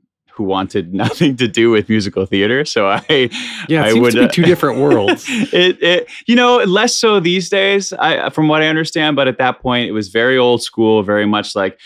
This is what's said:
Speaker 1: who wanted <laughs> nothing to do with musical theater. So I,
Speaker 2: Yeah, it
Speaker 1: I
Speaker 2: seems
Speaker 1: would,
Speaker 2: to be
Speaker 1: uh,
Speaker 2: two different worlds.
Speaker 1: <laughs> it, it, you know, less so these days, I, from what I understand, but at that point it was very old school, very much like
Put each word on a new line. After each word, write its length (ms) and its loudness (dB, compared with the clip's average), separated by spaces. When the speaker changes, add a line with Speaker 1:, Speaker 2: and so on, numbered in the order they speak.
Speaker 1:
who 120 -8
wanted 500 -4
<laughs> 0 -
nothing 420 0
to 120 -2
do 220 2
with 180 0
musical 380 -2
theater. 400 0
So 220 -2
I, 420 0
Speaker 2:
Yeah, 140 0
it 40 2
Speaker 1:
I 60 2
Speaker 2:
seems 100 4
Speaker 1:
would, 100 4
Speaker 2:
to 60 0
be 60 6
Speaker 1:
uh, 40 2
Speaker 2:
two 140 0
different 380 2
worlds. 460 0
Speaker 1:
<laughs> 20 -10
it, 540 0
it, 280 0
you 100 2
know, 220 4
less 360 0
so 260 2
these 280 -2
days, 460 0
I, 340 -2
from 200 0
what 140 2
I 60 0
understand, 480 -2
but 120 2
at 100 -4
that 220 -2
point 280 -2
it 40 -6
was 160 -6
very 280 0
old 260 2
school, 400 2
very 240 0
much 280 -2
like 320 -4